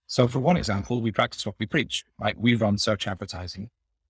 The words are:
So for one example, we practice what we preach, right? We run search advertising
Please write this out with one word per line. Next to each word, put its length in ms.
So 180
for 140
one 160
example, 440
we 120
practice 340
what 140
we 60
preach, 380
right? 180
We 200
run 220
search 280
advertising 640